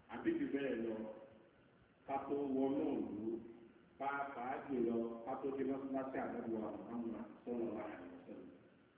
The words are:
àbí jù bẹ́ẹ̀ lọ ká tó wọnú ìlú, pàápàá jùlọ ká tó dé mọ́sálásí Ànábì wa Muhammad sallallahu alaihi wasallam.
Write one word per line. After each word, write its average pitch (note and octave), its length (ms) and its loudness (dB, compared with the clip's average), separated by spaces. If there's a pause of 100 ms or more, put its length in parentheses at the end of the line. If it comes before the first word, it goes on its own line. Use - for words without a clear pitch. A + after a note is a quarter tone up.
àbí B2 240 2
jù C#3 160 2
bẹ́ẹ̀ C3+ 300 2
lọ A2+ 160 0 (1080)
ká C#3 160 0
tó C#3 160 0 (120)
wọnú C3+ 380 4 (120)
ìlú, G#2 320 -2 (680)
pàápàá C#3 680 0
jùlọ A#2 340 4 (240)
ká C3+ 140 -4
tó C#3 160 0
dé C3+ 140 0
mọ́sálásí C3+ 540 0
Ànábì A2+ 340 0
wa G#2+ 180 0
Muhammad A2+ 640 -2
sallallahu A#2 480 0
alaihi F2+ 300 -6
wasallam. - 400 -12 (480)